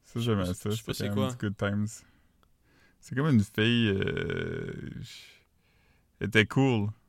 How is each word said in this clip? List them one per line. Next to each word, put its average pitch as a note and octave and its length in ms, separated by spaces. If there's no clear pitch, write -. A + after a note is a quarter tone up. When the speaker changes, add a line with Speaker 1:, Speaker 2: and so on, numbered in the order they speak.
Speaker 1:
Ça, - 160
j'aimais A2 260
Speaker 2:
Je F2+ 80
Speaker 1:
ça. - 0
Speaker 2:
sais - 160
pas G#2 60
Speaker 1:
C'était - 180
Speaker 2:
c'est - 160
Speaker 1:
quand G2+ 60
même C3 120
Speaker 2:
quoi. B2+ 60
Speaker 1:
du B2 40
good G2+ 200
times. G2+ 300
C'est - 160
comme C#3 120
une A#2+ 160
fille, A2+ 460
euh, E2+ 1000
elle G2 80
était G#2+ 200
cool. A#2+ 420